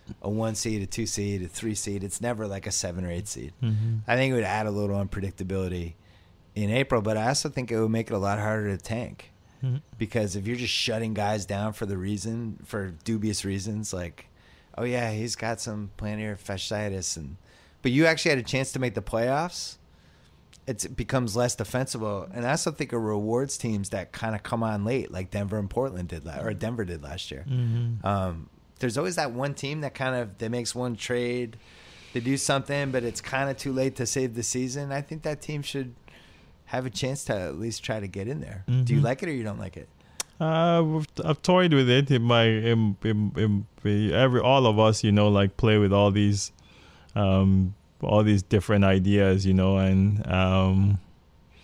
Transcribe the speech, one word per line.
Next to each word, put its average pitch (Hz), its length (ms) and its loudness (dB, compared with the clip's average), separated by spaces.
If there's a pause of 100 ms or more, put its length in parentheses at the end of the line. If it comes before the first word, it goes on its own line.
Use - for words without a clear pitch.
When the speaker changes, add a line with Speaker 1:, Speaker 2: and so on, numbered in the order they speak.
(220)
Speaker 1:
a 101 80 -6
one 110 240 -2
seed, 107 260 -4
a 95 60 -4
two 113 200 -4
seed, 101 360 -4
a 87 60 -8
three 110 260 -6
seed. 101 280 -6
It's 98 180 -8
never, 110 260 -4
like, 98 200 -8
a 101 60 -6
seven 90 320 -4
or 87 60 -4
eight 90 180 -6
seed. 62 240 -10 (100)
Speaker 2:
Mm-hmm. 110 340 0 (120)
Speaker 1:
I 120 80 4
think 135 160 4
it - 40 2
would 113 80 2
add 107 220 -2
a 107 40 -2
little 101 340 0
unpredictability 92 880 -4 (600)
in 104 160 0
April, 127 320 2
but 107 140 0
I 110 120 0
also 143 200 0
think 131 240 -6
it 110 80 2
would 110 100 2
make 113 200 0
it 117 40 -2
a 104 40 0
lot 98 200 0
harder 104 380 -2
to - 60 -8
tank. - 500 -8 (320)
Speaker 2:
Mm-hmm. 127 140 -2 (200)
Speaker 1:
Because 107 380 -2
if 98 100 -6
you're 120 100 -4
just 120 160 -4
shutting 113 420 -2
guys 104 320 0
down 104 260 -4
for 107 140 -6
the 98 120 -4
reason, 104 680 -4
for 95 300 -8 (100)
dubious 107 400 -2
reasons, 101 480 -4
like, 90 340 -10 (500)
"Oh 117 80 -4
yeah, 123 280 -2
he's 110 220 -4
got 113 260 -6
some 104 380 -8
plantar 107 400 -6
fasciitis," 98 800 -6
and, 76 200 -12 (460)
but 131 80 2
you 139 160 4
actually 160 240 2
had 139 80 4
a 120 60 -4
chance 131 280 -2
to 135 60 -6
make 123 160 -2
the 107 80 -4
playoffs, 131 760 -2 (880)
it's, 120 180 -6
it 135 120 -12
becomes 120 400 -2
less 120 200 0
defensible. 107 800 -4
And 120 120 -6
I 127 40 0
also 151 200 -2
think 151 220 -6
it 120 60 -2
rewards 110 580 -2
teams 107 340 -4
that 95 220 -8
kinda 110 260 -6
come 113 240 -4
on 107 220 -2
late, 120 260 -2
like 90 200 -8
Denver 104 280 -4
and 101 120 -4
Portland 92 380 -4
did 80 180 -10
la-, 73 160 -10
or 110 120 -4
Denver 110 300 -6
did 87 180 -8
last 71 280 -12
year. 67 180 -12
Speaker 2:
Mm-hmm. 117 580 -2
Speaker 1:
Um, 92 420 -2 (300)
there's 123 200 -2
always 170 180 -4
that 147 160 -2
one 135 220 -4
team 147 260 -6
that 135 140 -6
kind 131 220 -2
of, 110 200 -6
they 113 140 -6
makes 120 240 -4
one 123 220 -4
trade, 123 600 -4 (560)
they 123 80 -2
do 131 160 0
something, 143 540 -2
but 123 140 -2
it's 113 180 -6
kinda 135 320 -2
too 135 180 -6
late 131 240 0
to 131 100 -4
save 127 280 -2
the 117 80 -6
season. 131 500 -4
I 139 80 -4
think 151 220 -12
that 151 180 -6
team 151 220 -6
should 131 320 -6 (760)
have 127 140 -4
a 131 60 -6
chance 135 340 -6
to - 80 -4
at 90 280 -4
least 110 240 -8
try 110 160 -4
to 98 80 -8
get 95 180 -8
in 147 140 -6
there. - 260 -12
Do 123 80 0
you 127 240 2
Speaker 2:
Mm-hmm. 143 60 4
Speaker 1:
like 135 180 0
it 185 60 -4
or 160 40 -4
you 123 120 -4
don't 107 160 -8
like 95 160 -12
it? - 120 -16 (520)
Speaker 2:
Uh, 165 420 4 (160)
I've, 156 80 -4 (180)
I've 160 160 0
toyed 180 320 6
with 135 160 8
it. 135 220 6
In 123 120 4
my, 117 200 6
in, 113 600 4
in, 104 600 2 (200)
in, 104 280 2
every, 123 280 6
all 131 260 6
of 107 140 6
us, 110 240 6
you 107 80 6
know, 104 160 8
like, 101 280 4
play 107 220 6
with 101 140 6
all 101 180 6
these, 101 400 2 (640)
um, 95 640 4 (260)
all 107 220 4
these 104 180 4
different 101 420 4
ideas, 95 640 4
you 95 80 4
know, 92 240 4
and, 95 480 4
um, 95 720 4 (640)